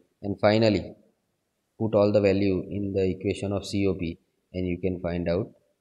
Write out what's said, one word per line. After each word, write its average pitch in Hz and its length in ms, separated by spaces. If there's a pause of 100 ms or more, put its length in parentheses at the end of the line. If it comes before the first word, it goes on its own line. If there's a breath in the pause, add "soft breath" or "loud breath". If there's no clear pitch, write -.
(240)
And 101 160
finally, 107 560 (800)
put 110 160
all 104 180
the 104 80
value 98 480
in 98 260
the 95 180
equation 98 400
of 98 120
C 98 220
O 95 80
P 85 240 (380)
and 92 100
you 90 140
can 92 220
find 87 280
out 90 220 (300)